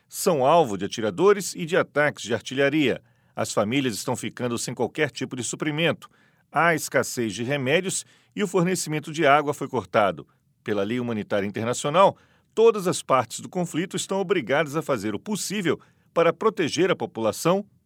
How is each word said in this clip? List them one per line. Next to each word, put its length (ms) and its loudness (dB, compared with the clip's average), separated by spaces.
são 360 0
alvo 320 6
de 80 -4
atiradores 720 0
e 100 -6
de 120 -2
ataques 480 0
de 100 -2
artilharia. 680 0
As 180 -4
famílias 420 0
estão 220 -4
ficando 420 -6
sem 160 -8
qualquer 360 -2
tipo 260 -8
de 80 -8
suprimento. 680 -4
Há 240 2
escassez 580 -2
de 100 -8
remédios 600 -2
e 60 -2
o 60 -2
fornecimento 640 -2
de 140 0
água 280 6
foi 140 -8
cortado. 580 0
Pela 220 -2
lei 160 -4
humanitária 460 -2
internacional, 720 2
todas 320 4
as 160 -2
partes 380 0
do 80 -16
conflito 480 -6
estão 240 -4
obrigadas 560 0
a 60 -2
fazer 320 -2
o 60 -8
possível 600 -4
para 200 4
proteger 600 0
a 40 2
população, 680 0